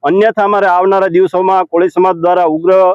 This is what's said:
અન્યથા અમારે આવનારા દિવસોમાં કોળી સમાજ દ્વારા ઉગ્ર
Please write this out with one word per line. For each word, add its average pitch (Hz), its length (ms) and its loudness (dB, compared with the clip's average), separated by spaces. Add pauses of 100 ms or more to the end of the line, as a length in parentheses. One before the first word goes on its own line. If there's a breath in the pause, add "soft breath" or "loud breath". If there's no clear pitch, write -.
અન્યથા 208 400 0
અમારે 202 240 0
આવનારા 185 480 0
દિવસોમાં 185 500 0
કોળી 170 240 -2
સમાજ 180 260 0
દ્વારા 175 420 0
ઉગ્ર 175 140 -2 (240)